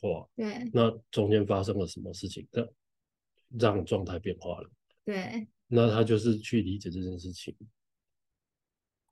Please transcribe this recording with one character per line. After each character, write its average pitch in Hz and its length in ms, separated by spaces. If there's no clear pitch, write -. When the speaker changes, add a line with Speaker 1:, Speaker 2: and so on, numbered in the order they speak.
Speaker 1:
化。 - 340
Speaker 2:
对。 226 380
Speaker 1:
那 117 180
中 104 180
间 104 160
发 98 160
生 98 160
了 95 80
什 - 160
么 92 100
事 92 160
情， 95 220
让， 117 180
让 101 260
状 98 180
态 87 140
变 90 220
化 85 200
了？ - 100
Speaker 2:
对。 208 420
Speaker 1:
那 117 160
他 110 140
就 110 140
是 110 200
去 110 240
理 95 160
解 98 120
这 90 120
件 92 160
事 90 140
情 - 240